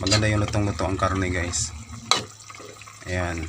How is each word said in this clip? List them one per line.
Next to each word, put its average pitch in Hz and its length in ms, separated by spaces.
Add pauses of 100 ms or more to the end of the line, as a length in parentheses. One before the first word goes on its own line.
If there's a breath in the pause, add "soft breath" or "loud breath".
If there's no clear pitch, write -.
Maganda 107 240
yung 107 160
lutong-luto 101 480
ang 95 80
karne 95 320
guys. 87 400 (1400)
Ayan. 87 420